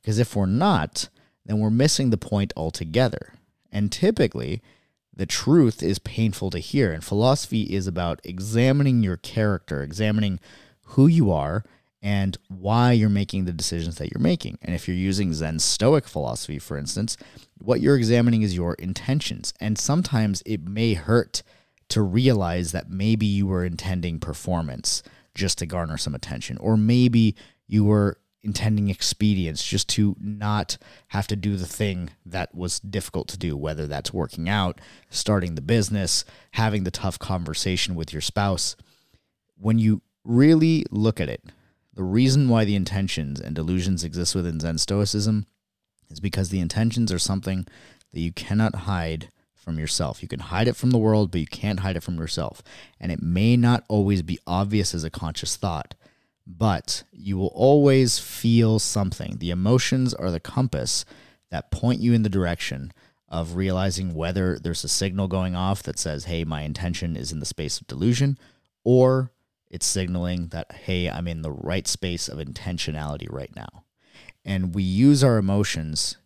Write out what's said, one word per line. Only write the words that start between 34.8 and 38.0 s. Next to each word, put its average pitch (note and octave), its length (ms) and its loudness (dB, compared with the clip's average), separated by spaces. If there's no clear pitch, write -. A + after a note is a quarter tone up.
starting F2+ 440 0
the D2 80 -6
business, G2+ 600 0
having G#2+ 320 0
the F2+ 80 -2
tough - 300 -6
conversation F2+ 760 -2
with D#2+ 180 -6